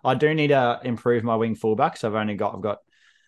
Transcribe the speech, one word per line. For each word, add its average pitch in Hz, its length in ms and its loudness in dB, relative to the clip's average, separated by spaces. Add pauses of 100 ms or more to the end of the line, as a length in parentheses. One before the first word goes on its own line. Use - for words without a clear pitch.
I 127 120 2
do 151 180 2
need 156 140 2
to 127 360 4
improve 120 400 0
my 117 120 0
wing 113 200 0
fullbacks. 117 480 -2
I've 107 120 -4
only 107 200 -2
got, 101 200 -4
I've 95 60 -12
got 104 180 -4 (480)